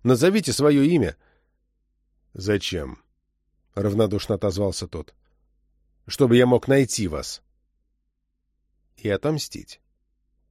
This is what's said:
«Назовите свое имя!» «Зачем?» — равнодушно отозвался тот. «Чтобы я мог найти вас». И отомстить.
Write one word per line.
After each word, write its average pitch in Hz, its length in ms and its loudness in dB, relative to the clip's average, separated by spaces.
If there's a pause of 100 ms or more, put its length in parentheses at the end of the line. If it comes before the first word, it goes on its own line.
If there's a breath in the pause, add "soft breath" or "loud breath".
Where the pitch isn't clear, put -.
«Назовите 143 500 2
свое 143 300 4
имя!» 139 340 0 (1160)
«Зачем?» — 92 680 -4 (720)
равнодушно 101 640 -2
отозвался 98 520 -4
тот. - 280 -14 (920)
«Чтобы 120 300 4
я 123 80 6
мог 123 220 2
найти 131 400 2
вас». 73 340 -10 (1600)
И 107 120 -6
отомстить. - 720 -6 (680)